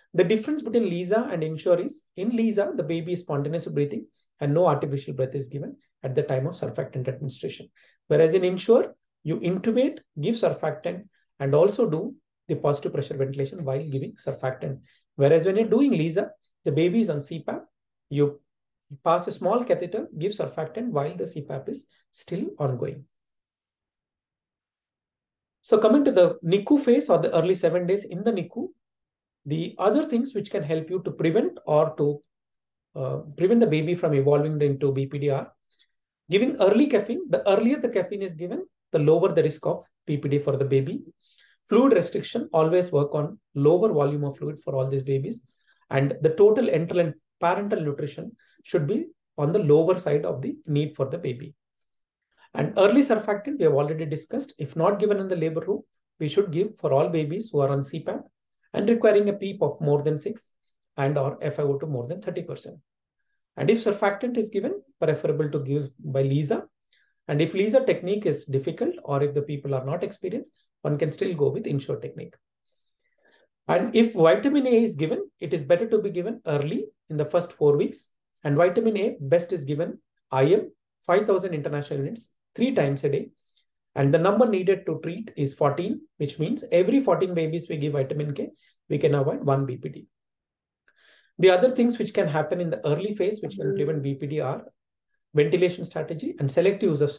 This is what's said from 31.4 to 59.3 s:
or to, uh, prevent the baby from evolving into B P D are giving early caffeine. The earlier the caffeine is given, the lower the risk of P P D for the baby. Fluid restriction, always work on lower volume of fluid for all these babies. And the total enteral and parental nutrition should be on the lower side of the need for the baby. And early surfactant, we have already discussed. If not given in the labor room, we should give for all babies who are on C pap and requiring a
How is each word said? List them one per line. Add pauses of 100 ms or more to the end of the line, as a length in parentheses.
or
to, (760)
uh, (200)
prevent
the
baby
from
evolving
into
B
P
D
are (800)
giving
early
caffeine.
The
earlier
the
caffeine
is
given, (260)
the
lower
the
risk
of (220)
P
P
D
for
the
baby. (680)
Fluid
restriction,
always
work
on (160)
lower
volume
of
fluid
for
all
these
babies. (480)
And
the
total
enteral
and (260)
parental
nutrition (280)
should
be (320)
on
the
lower
side
of
the (100)
need
for
the
baby. (1000)
And
early
surfactant,
we
have
already
discussed.
If
not
given
in
the
labor
room, (360)
we
should
give
for
all
babies
who
are
on
C
pap (500)
and
requiring
a